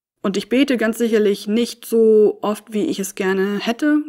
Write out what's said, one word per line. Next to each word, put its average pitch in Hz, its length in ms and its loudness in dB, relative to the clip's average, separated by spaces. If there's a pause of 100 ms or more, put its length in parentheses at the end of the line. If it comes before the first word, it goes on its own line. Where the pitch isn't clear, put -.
(220)
Und 196 160 -4
ich - 120 -6
bete 262 280 2
ganz 220 200 -2
sicherlich 214 500 0
nicht 226 380 -4
so 220 560 4
oft, 208 320 -6
wie 202 120 -2
ich - 140 -4
es 196 140 -8
gerne 196 460 -2
hätte. 294 500 0